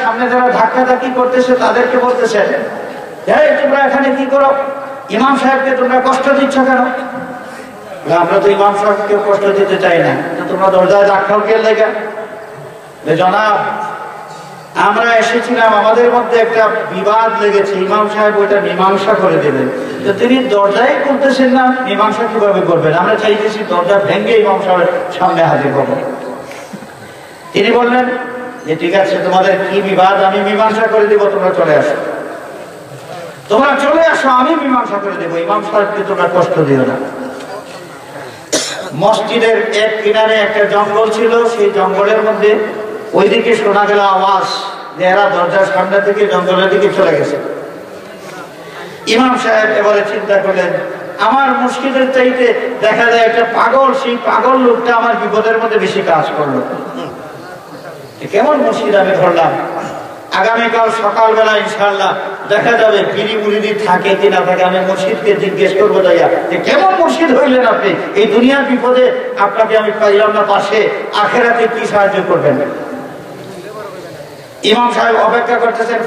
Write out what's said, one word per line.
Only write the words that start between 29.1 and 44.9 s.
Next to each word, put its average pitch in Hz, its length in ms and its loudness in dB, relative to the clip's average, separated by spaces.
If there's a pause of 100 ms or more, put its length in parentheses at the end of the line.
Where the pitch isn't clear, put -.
তোমাদের 185 300 2 (180)
কি 196 100 0
বিবাদ 190 420 2
আমি 202 160 2
মীমাংসা 214 480 0
করে 214 200 2
দেব, 208 160 4
তোমরা 196 340 0
চলে 160 180 2
আসো, 147 200 2 (1500)
তোমরা 269 260 2 (140)
চলে 320 120 4
আসো, 294 280 2
আমি 262 260 4
মীমাংসা 247 420 -2
করে 175 300 -6
দেব, 170 100 -4
ইমাম 202 340 -2
সাহেবকে 202 360 0
তোমরা 180 280 -2
কষ্ট 170 240 0
দিও 139 180 2
না।" 120 180 0 (2000)
মসজিদের 220 800 0
এক 214 260 0
কিনারে 220 320 2
একটা 202 280 0
জঙ্গল 208 460 0
ছিল, 233 380 2
সেই 208 280 0
জঙ্গলের 202 460 2
মধ্যে 214 340 2 (580)
ওইদিকে 226 420 2
শোনা 202 300 2
গেল 202 140 2
আওয়াজ 190 440 2 (540)